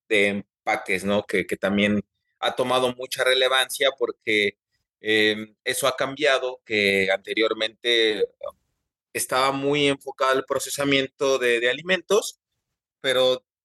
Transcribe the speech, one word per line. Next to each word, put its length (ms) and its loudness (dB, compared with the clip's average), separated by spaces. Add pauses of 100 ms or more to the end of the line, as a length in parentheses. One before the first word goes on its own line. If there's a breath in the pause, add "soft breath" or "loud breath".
de 180 4
empaques, 760 -4
¿no? 200 0
Que, 220 -2
que 100 -6
también 480 0 (360)
ha 160 -4
tomado 400 0
mucha 280 -6
relevancia 720 2
porque, 600 -2 (420)
em, 640 0
eso 240 -2
ha 80 0
cambiado, 680 -2
que 460 2
anteriormente 1160 0 (840)
estaba 380 0
muy 360 0
enfocado 460 0
el 120 0
procesamiento 920 -2
de, 220 0
de 100 0
alimentos, 720 -2 (600)
pero, 440 0 (200)